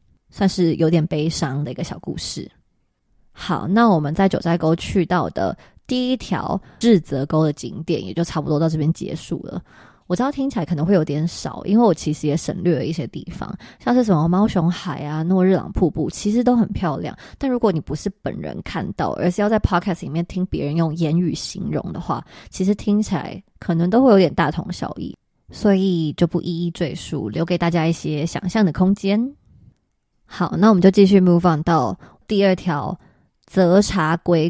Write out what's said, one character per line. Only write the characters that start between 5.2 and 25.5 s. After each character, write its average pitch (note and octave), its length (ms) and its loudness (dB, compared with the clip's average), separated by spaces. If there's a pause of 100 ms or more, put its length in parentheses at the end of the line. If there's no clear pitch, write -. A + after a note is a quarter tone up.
的 - 280 -4 (300)
第 B3+ 240 -2
一 B3 60 0
条 - 440 -4 (180)
日 A3+ 200 6
泽 C#3+ 260 -4
沟 D#3 180 2
的 D3+ 100 0
景 - 300 -10
点 B2 220 -4
也 F#2+ 80 -10
就 E3+ 100 -2
差 D#3+ 180 -4
不 C#3 80 -6
多 D3+ 100 2
到 D#3+ 80 2
这 D#3+ 100 -2
边 D#3 140 2
结 - 240 -6
束 - 280 -8
了。 - 200 -10 (440)
我 F3 80 -2
知 A#3+ 80 0
道 C#4+ 80 0
听 C#4 180 -4
起 - 80 -6
来 E3 80 -2
可 - 80 -4
能 D3 100 -2
会 G3 120 2
有 E3+ 100 2
点 D3+ 220 -2
少， - 380 -10
因 G#3 140 4
为 A#3+ 60 6
我 F#3 80 6
其 - 180 -4
实 D3+ 160 -4
也 C#3+ 80 0
省 - 280 -6
略 E3+ 120 2
了 - 100 -4
一 D3+ 60 -4
些 C#3+ 160 -6
地 - 240 -12
方， - 240 -12 (240)
像 A#3+ 140 -2
是 B3 100 4
什 G#3+ 100 2
么 E3+ 140 2
猫 F#3+ 200 2
熊 E3+ 220 2
海 F3 360 -6
啊、 D#3 160 -6
诺 F3+ 240 2
日 F#3+ 100 6
朗 - 160 -4
瀑 F3+ 180 2
布， D3+ 200 -4
其 - 220 -4
实 A#3+ 120 2
都 B3 120 4
很 A3+ 180 4
漂 E3 240 -2
亮。 - 180 -8 (220)
但 C4+ 120 -4
如 B3 100 0
果 C4 120 4
你 D#3+ 80 0
不 - 160 -8
是 - 140 -4 (140)
本 - 160 -6
人 D#2 260 -8
看 - 280 -6
到， A#2 260 -2
而 F3 100 0
是 F3+ 100 -4
要 G#3 80 2
在 G#3+ 120 2
podcast F3+ 420 -2
里 C#3 80 -10
面 E3+ 160 -2
听 F3+ 220 -4
别 - 180 -6
人 D3 100 -2
用 D#3+ 200 0
言 E3 220 0
语 F3+ 180 0
形 - 360 -8
容 D3+ 220 -6
的 - 80 -10
话， - 240 -6 (240)
其 F#3 160 -4
实 G3+ 80 2
听 G#3 260 0
起 G#3 140 -4
来 - 280 -8 (180)
可 E3+ 160 -2
能 E3+ 120 2
都 A3+ 160 4
会 C4 80 8
有 G3 60 8
点 F3+ 160 4
大 D3 160 0
同 E3 240 -6
小 - 240 -8
异， - 180 -10 (360)